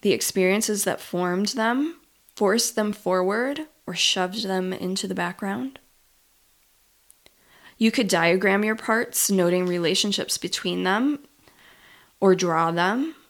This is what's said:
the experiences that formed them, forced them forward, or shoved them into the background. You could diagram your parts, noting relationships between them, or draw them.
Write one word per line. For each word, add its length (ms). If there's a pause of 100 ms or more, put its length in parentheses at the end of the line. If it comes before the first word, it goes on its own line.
the 100
experiences 720
that 160
formed 480
them, 520 (340)
forced 400
them 180
forward, 720 (200)
or 80
shoved 500
them 280
into 340
the 80
background. 640 (2000)
You 140
could 180
diagram 560
your 120
parts, 540
noting 360
relationships 720
between 460
them, 360 (960)
or 160
draw 360
them. 440 (160)